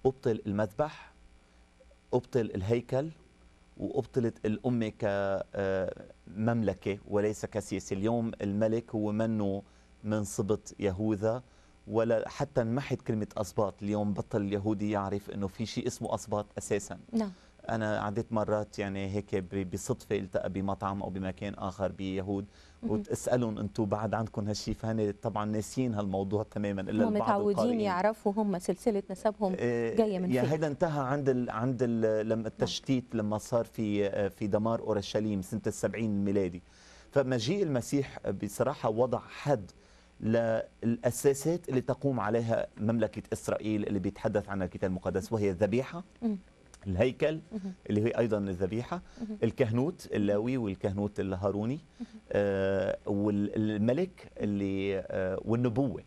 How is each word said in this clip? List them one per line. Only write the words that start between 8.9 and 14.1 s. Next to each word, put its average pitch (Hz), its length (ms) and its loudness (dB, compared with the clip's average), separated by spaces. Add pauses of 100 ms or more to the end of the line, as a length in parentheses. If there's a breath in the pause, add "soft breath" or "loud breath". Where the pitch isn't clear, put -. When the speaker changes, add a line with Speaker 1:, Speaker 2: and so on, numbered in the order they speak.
Speaker 1:
هو 107 180 0
منه 107 500 0 (420 soft breath)
من 107 200 0
سبط 101 540 -2
يهوذا، 107 640 0 (460 soft breath)
ولا 113 400 2
حتى - 340 -2
انمحت 123 400 -2
كلمة 107 240 0 (100)
أسباط. 101 460 -2
اليوم 104 300 0